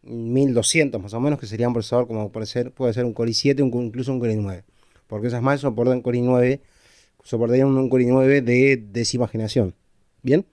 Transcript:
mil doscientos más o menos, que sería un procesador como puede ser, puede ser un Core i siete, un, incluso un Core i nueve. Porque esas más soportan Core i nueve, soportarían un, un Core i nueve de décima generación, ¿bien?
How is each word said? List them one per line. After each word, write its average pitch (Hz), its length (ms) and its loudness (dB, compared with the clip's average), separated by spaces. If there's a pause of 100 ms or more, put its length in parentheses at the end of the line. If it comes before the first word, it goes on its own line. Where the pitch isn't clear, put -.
mil 120 500 0
doscientos 120 480 0
más 101 120 -12
o 113 60 -6
menos, 143 180 -2
que 113 100 -12
sería 110 200 -2
un 123 60 0
procesador 120 340 0
como 107 240 -6
puede 110 140 -8
ser, 123 260 -6
puede 123 220 -2
ser 123 100 -2
un 120 80 -2
Core 117 200 -4
i - 20 -4
siete, 139 280 0
un, 131 120 2 (100)
incluso 123 300 -6
un 127 80 -2
Core 117 100 0
i 107 60 -2
nueve. 98 260 -6 (440)
Porque 107 200 -6
esas 120 140 -4
más 135 180 2
soportan 123 420 0
Core 123 180 -2
i - 20 0
nueve, 127 400 2 (640)
soportarían 120 420 2
un, 135 100 4
un 131 120 0
Core 127 140 4
i 120 40 2
nueve 131 340 4
de 123 360 4
décima 117 500 -4
generación, 110 480 -2 (460)
¿bien? 143 320 2